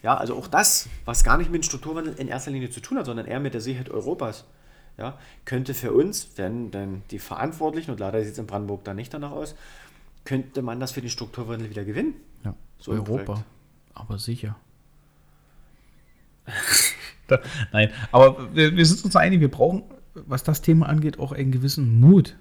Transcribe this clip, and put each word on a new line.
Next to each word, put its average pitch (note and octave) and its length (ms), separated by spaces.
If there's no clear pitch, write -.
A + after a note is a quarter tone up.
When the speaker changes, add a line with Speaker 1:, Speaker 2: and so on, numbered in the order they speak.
Speaker 1:
Ja, B2 140
also A#2 180
auch - 120
das, - 420
was A#2 200
gar B2 120
nicht E3+ 140
mit E3+ 120
dem - 40
Strukturwandel D#3+ 480
in C3+ 140
erster C3 240
Linie B2+ 180
zu - 100
tun - 160
hat, - 80
sondern A#2 220
eher B2 140
mit C#3 120
der A#2 80
Sicherheit B2+ 300
Europas, A2+ 540
ja, B2 220
könnte C3 300
für A#2 180
uns, E3+ 440
wenn A2 340
denn G2 400
die G#2+ 80
Verantwortlichen, D#3 720
und G#2+ 100
leider G#2+ 240
sieht's G#2+ 140
in A2 80
Brandenburg G2+ 380
da G2 100
nicht A#2 180
danach D3 200
aus, D3+ 220
könnte C3 380
man A#2+ 180
das B2+ 120
für C#3 80
den A#2+ 100
Strukturwandel A2+ 600
wieder G2+ 140
gewinnen. C3 300
Speaker 2:
Ja, G2+ 100
Speaker 1:
So - 140
ein A2 80
Speaker 2:
Europa, G#2 240
Speaker 1:
Projekt. G#2+ 200
Speaker 2:
aber A2 240
sicher. A2 380
<laughs> - 80
Da, C3 120
nein, G#2+ 180
aber C3 460
wir, D#3 200
wir E3+ 80
sind E3+ 200
uns F#3 100
einig, F3+ 260
wir C3+ 100
brauchen, F3 340
was C3 280
das D#3 200
Thema E3 260
angeht, D3+ 320
auch C#3 100
einen C3+ 220
gewissen B2+ 480
Mut. F3 400